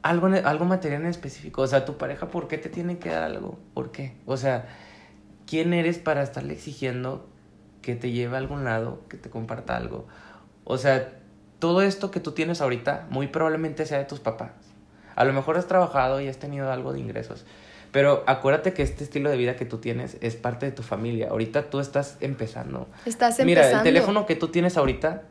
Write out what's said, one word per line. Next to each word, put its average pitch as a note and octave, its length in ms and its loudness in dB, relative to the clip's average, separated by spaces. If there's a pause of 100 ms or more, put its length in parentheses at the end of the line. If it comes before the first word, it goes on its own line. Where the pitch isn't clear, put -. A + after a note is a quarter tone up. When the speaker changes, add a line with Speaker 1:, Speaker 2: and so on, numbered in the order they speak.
Speaker 1:
Algo E3+ 240 4
en, F#3+ 180 4
algo D3+ 200 2
material E3 360 0
en E3 60 -2
específico, D3 560 -6
o C3+ 40 2
sea, C3+ 180 4
tu - 120 -8
pareja, C#3+ 320 -6
¿por F3 180 -6
qué - 100 -6
te - 120 -10
tiene F3 280 -6
que - 120 -8
dar D#2+ 140 -2
algo? - 360 -8 (140)
¿Por - 180 -6
qué? C3+ 220 -10 (120)
O C3 120 -2
sea, B2 300 -2 (760)
¿quién E3 280 0
eres E3+ 240 2
para C#3+ 260 0
estarle C#3 300 -6
exigiendo C3 760 -6 (540)
que A#2+ 140 -4
te B2 160 -4
lleve A#2+ 240 -2
a C3 40 -2
algún C3+ 240 -4
lado, A#2 460 -2
que - 80 -14
te - 120 -16
comparta A2+ 460 -6
algo? - 320 -6 (560)
O B2+ 140 -2
sea, C3 360 2 (460)
todo F3 220 4
esto G3 300 0
que - 100 -2
tú D#3 100 -6
tienes D#3+ 300 -2
ahorita, C3 480 0
muy C3+ 180 -2
probablemente D#3 580 0
sea D3 120 -2
de C#3 80 -2
tus C#3 140 -12
papás. - 320 -4 (640)
A - 100 4
lo C3+ 80 4
mejor C#3 240 2
has F3+ 100 0
trabajado C#3 540 4
y C#3 60 -4
has C3+ 100 -8
tenido C#3 340 -4
algo C3 220 -4
de C#3 60 -4
ingresos, - 440 -8 (480)
pero C#3 360 6
acuérdate C#3 460 2
que D3 100 0
este C#3 200 -4
estilo C#3+ 260 -2
de C#3 80 2
vida B2 180 0
que B2+ 100 -6
tú A#2 140 -8
tienes A#2+ 420 -6
es A2+ 140 -4
parte B2 320 -4
de C3+ 40 -2
tu A#2+ 120 -12
familia. A2 480 -2
Ahorita A2 380 0
tú C#3 120 -2
estás C#3 400 -2
empezando. B2 680 -6 (180)
Speaker 2:
Estás A#3 340 2
Speaker 1:
Mira, E3+ 220 8
el C#3 60 10
Speaker 2:
empezando. B2 160 6
Speaker 1:
teléfono G#3 420 6
que - 100 2
tú D#3+ 140 -2
tienes F3 280 2
ahorita D3+ 540 2